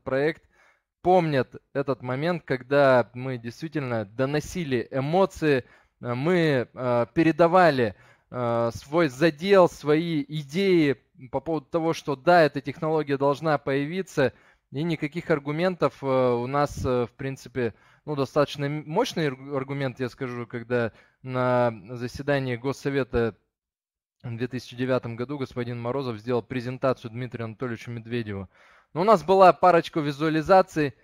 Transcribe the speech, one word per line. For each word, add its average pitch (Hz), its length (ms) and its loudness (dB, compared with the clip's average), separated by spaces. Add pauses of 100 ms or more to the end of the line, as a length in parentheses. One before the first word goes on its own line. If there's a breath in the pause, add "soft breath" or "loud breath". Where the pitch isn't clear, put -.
проект, 139 400 -2 (600)
помнят 165 520 2 (180)
этот 139 300 -4
момент, 143 420 -4
когда 131 680 2
мы 127 240 -8
действительно 120 640 -6
доносили 135 880 -4
эмоции, 151 680 0 (420)
э, 123 140 -6
мы, 147 600 0
э, 120 400 0
передавали, 160 800 4 (360)
э, 117 440 -2
свой 160 340 0
задел, 165 600 4
свои 156 580 0
идеи 156 680 2 (320)
по 139 100 -4
поводу 156 240 -6
того, 165 300 -2
что 151 200 -6
да, 165 280 4
эта 143 180 0
технология 147 560 -4
должна 143 400 0
появиться, 143 800 -2 (360)
и 135 120 -6
никаких 160 480 -4
аргументов, 151 720 -2
э, 139 40 -4
у 127 400 2
нас, 143 380 -2
э, 123 220 0
в - 60 -12
принципе, 131 600 -6 (320)
ну, 151 120 -8
достаточно 143 500 0
м-, 147 180 -6
мощный 165 440 -2
арг-, 135 280 -8
аргумент, 135 420 -6
я 127 120 -4
скажу, 123 360 -10
когда 117 460 -4 (300)
на 127 500 0 (200)
заседании 127 640 -4
Госсовета 123 800 -2 (880)
в 117 140 -10
две 120 100 -6
тысячи 123 300 -10
девятом 123 400 -2
году 127 220 -8
господин 120 420 -8
Морозов 123 380 -6
сделал 117 240 -2
презентацию 127 680 -4
Дмитрию 117 360 -10
Анатольевичу 113 460 -8
Медведеву. 113 580 -8 (420)
Но 147 80 -4
у 180 40 0
нас 202 200 4
была 185 300 8
парочка 170 460 2
визуализаций 156 920 2 (120)